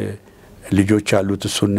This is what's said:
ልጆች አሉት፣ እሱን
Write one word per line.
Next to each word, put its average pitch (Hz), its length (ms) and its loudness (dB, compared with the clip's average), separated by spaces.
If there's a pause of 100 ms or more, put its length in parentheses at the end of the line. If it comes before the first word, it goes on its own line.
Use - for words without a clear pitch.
(680)
ልጆች 101 460 2
አሉት፣ 98 300 0
እሱን 101 360 0